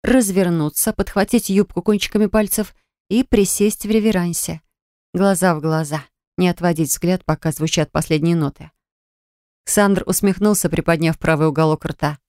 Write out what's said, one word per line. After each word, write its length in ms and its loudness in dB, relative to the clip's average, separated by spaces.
Развернуться, 880 0
подхватить 580 -2
юбку 320 0
кончиками 440 0
пальцев 480 -2
и 160 0
присесть 600 0
в 60 -6
реверансе. 720 -2
Глаза 440 2
в 40 -6
глаза. 440 -4
Не 100 4
отводить 420 0
взгляд, 340 -2
пока 260 -2
звучат 400 -2
последние 460 0
ноты. 340 -4
Ксандр 420 2
усмехнулся, 640 0
приподняв 480 0
правый 300 0
уголок 360 0
рта. 340 -6